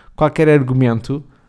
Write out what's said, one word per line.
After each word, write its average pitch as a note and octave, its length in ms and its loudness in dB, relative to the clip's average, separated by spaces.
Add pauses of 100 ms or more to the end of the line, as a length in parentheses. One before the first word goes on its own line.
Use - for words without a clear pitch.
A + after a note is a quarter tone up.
(140)
Qualquer D#3 340 0
argumento, C3 760 0 (260)